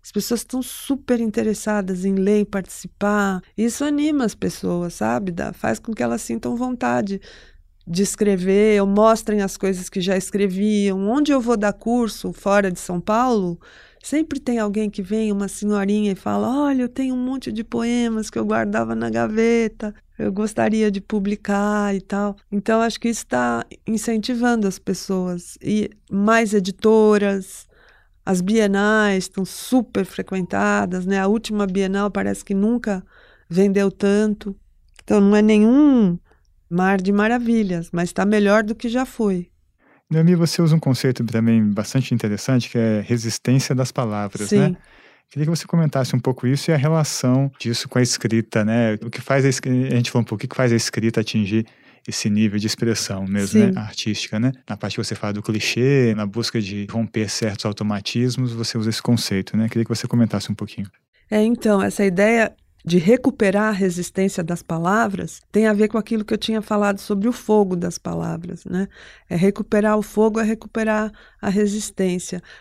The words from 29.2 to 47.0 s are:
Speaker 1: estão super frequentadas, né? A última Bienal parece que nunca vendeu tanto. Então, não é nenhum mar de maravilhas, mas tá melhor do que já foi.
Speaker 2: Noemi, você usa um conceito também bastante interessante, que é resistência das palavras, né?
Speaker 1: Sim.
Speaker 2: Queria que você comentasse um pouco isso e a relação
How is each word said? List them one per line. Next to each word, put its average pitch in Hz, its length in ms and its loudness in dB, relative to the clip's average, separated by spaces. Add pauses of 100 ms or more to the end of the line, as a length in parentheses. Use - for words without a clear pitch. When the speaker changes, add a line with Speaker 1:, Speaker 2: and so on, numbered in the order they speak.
Speaker 1:
estão 190 200 -6
super - 600 -2
frequentadas, 190 1000 -2
né? 196 140 0
A 190 80 2
última 208 400 0
Bienal 196 420 0
parece 196 340 -4
que 202 120 -2
nunca 208 480 0 (440)
vendeu 196 440 2
tanto. 202 640 0 (480)
Então, 208 180 4
não 202 140 6
é 208 80 6
nenhum 220 760 6 (500)
mar 185 320 2
de 190 120 0
maravilhas, 214 800 0
mas 175 200 -2
tá 190 140 0
melhor 208 380 4
do 220 120 -4
que 240 140 -6
já 254 160 0
foi. 196 440 -2 (600)
Speaker 2:
Noemi, 165 260 6
você 170 260 2
usa 160 140 6
um 160 40 4
conceito 127 440 0
também 113 400 2
bastante 104 500 0
interessante, 117 560 0
que - 80 -2
é 110 240 2
resistência 120 720 0
das 127 180 -2
palavras, 104 600 -4
né? 202 180 4
Speaker 1:
Sim. - 80 -4 (520)
Speaker 2:
Queria 147 160 -4
que 151 40 0
você 165 160 -2
comentasse 143 500 0
um 127 40 2
pouco 127 260 -2
isso 139 240 0
e 165 40 4
a 151 40 4
relação 139 800 2